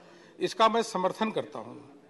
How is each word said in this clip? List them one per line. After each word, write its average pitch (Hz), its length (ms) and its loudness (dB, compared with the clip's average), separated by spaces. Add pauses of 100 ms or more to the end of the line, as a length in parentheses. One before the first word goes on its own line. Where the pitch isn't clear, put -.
(400)
इसका 220 300 4
मैं 226 120 2
समर्थन 190 500 0
करता 135 280 -6
हूँ। 123 320 -16 (180)